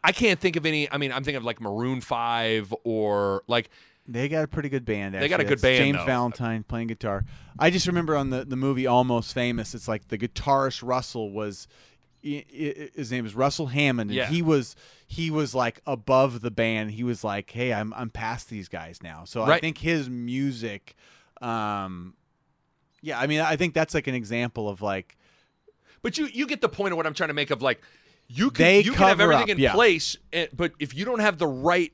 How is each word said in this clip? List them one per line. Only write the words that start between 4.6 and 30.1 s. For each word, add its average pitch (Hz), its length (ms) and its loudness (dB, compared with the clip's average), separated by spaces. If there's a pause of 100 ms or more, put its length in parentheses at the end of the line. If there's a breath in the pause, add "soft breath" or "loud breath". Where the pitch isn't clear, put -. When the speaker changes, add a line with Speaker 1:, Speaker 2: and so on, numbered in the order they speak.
Speaker 2:
good 131 160 -4
band, 101 300 -4
Speaker 1:
They 95 120 0
got 175 120 2
a 151 40 2
Speaker 2:
actually. - 20 -
Speaker 1:
good 104 80 0
Speaker 2:
That's 113 100 -2
Speaker 1:
band, 131 160 6
Speaker 2:
James 139 180 4
Speaker 1:
though. 85 80 -4
Speaker 2:
Valentine 120 580 -2
playing 117 260 -6
guitar. 101 360 -4 (320 loud breath)
I 165 140 4
just 180 160 0
remember 170 280 2
on 139 140 0
the, 127 160 -2
the 131 100 -6
movie 131 300 0
Almost 123 480 2
Famous, 120 400 -2
it's 117 140 -10
like 110 220 -4
the 113 100 -4
guitarist 135 680 0
Russell 123 440 -4
was, 104 360 -8 (560 soft breath)
i-, 147 300 -8
i-, 147 400 -8
his 123 180 -8
name 123 140 -4
is 104 80 -10
Russell 139 320 0
Hammond, 127 460 2
and 117 40 -2
Speaker 1:
Yeah. 127 120 0
Speaker 2:
he 170 160 0
was, 151 320 2 (320 soft breath)
he 165 240 -4
was, 147 240 0
like, 120 320 -2
above 131 540 2
the 117 100 -4
band. 110 400 0
He 110 120 -6
was 120 200 -4
like, 101 260 -4
"Hey, 123 240 -2
I'm, 107 220 -4
I'm 117 160 -8
past 117 360 -8
these 101 220 -12
guys 82 320 -14
now." 80 240 -16
So 113 160 -6
I 120 80 2
Speaker 1:
Right. 160 120 4
Speaker 2:
think 160 180 -6
his 160 280 -2
music, 120 880 -6 (460 soft breath)
um, 101 720 -4 (880)
yeah, 147 180 -6
I 131 60 0
mean, 151 160 0
I 160 140 2
think 165 180 0
that's, 160 220 0
like, 151 100 0
an 131 80 -2
example 117 560 -4
of, 98 140 -8
like, 98 340 -4 (880 soft breath)
Speaker 1:
But 240 160 -4
you, 294 80 -2
you 240 180 -4
get 269 160 -4
the 220 80 2
point 196 220 -2
of 170 60 -2
what 160 100 -2
I'm 151 80 -4
trying 165 140 -2
to 147 40 -4
make 143 160 -2
of, 127 140 -2
like, 127 180 0 (460 soft breath)
you 160 220 0
can, 165 160 2
Speaker 2:
They 196 140 8
Speaker 1:
you 180 140 4
can - 100 4
have 190 160 8
Speaker 2:
cover 202 40 8 (100)
Speaker 1:
everything 123 100 6
Speaker 2:
up, 107 60 0
Speaker 1:
in 104 100 0
Speaker 2:
yeah. 123 140 6
Speaker 1:
place, 202 440 4 (160)